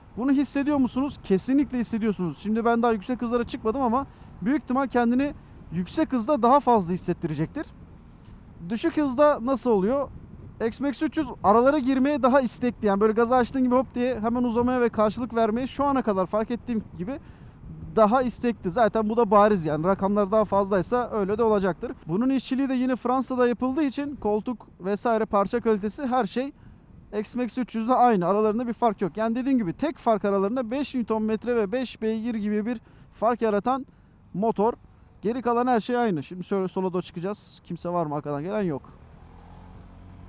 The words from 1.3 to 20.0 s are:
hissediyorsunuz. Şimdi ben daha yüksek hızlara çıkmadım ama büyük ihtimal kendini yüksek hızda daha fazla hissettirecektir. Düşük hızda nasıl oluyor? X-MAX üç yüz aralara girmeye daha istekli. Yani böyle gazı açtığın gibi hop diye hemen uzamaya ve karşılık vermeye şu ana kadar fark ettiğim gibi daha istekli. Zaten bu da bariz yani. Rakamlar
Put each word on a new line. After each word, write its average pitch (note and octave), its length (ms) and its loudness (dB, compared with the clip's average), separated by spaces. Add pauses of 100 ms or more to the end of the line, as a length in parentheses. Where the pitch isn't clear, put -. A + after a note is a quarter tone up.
hissediyorsunuz. G3+ 600 -2
Şimdi A3 280 -2
ben A#3 180 2
daha A#3+ 80 4
yüksek A3+ 300 -4
hızlara A#3+ 220 -2
çıkmadım B3 380 -4
ama A3+ 260 0 (340)
büyük A#3+ 220 0
ihtimal C4 240 -2
kendini B3+ 460 0 (380)
yüksek F#3 420 -2
hızda A#3+ 300 0
daha C4 160 6
fazla G#3 340 2
hissettirecektir. D#3+ 720 -4 (1040)
Düşük A#3+ 280 -2
hızda C#4+ 440 4
nasıl B3+ 300 0
oluyor? A3 380 2 (520)
X-MAX B3+ 440 -4
üç D4+ 120 -4
yüz D4 100 -2 (160)
aralara A#3+ 360 6
girmeye C4 440 2
daha C4+ 180 6
istekli. A#3+ 460 -2
Yani G3 140 2
böyle A3 120 4
gazı A#3 220 2
açtığın B3+ 280 2
gibi B3 120 2
hop B3+ 200 0
diye A#3+ 240 -2
hemen A#3 240 0
uzamaya B3 380 0
ve A#3 80 2
karşılık A3 460 -2
vermeye A3+ 320 0
şu - 160 -4
ana C#4 180 2
kadar F#3+ 240 0
fark G#3+ 260 -2
ettiğim A#3 320 -4 (140)
gibi G#3+ 220 -8 (760)
daha A3+ 260 6
istekli. A#3 500 -2
Zaten G#3+ 380 2
bu A3+ 80 0
da A3+ 140 2
bariz G#3 340 6
yani. D#3 180 -2
Rakamlar G3 480 2